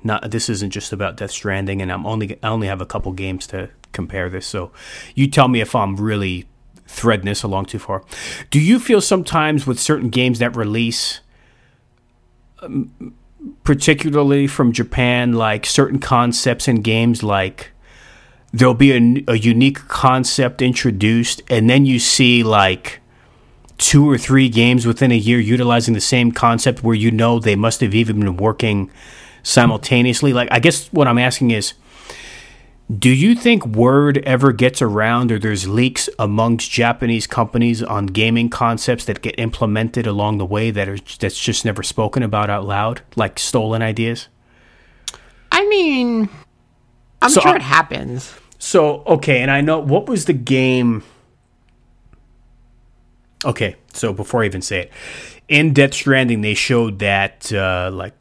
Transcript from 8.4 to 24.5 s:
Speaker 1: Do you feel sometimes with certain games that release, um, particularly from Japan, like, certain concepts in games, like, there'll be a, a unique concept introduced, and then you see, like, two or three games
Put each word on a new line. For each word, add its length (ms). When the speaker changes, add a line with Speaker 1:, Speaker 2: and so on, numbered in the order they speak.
Speaker 1:
Do 100
you 180
feel 220
sometimes 680
with 140
certain 300
games 300
that 160
release, 640
um, 520
particularly 840
from 260
Japan, 600
like, 340
certain 320
concepts 680
in 140
games, 400
like, 480
there'll 220
be 180
a, 400
a 40
unique 400
concept 720
introduced, 880
and 180
then 180
you 120
see, 440
like, 580
two 300
or 80
three 320
games 380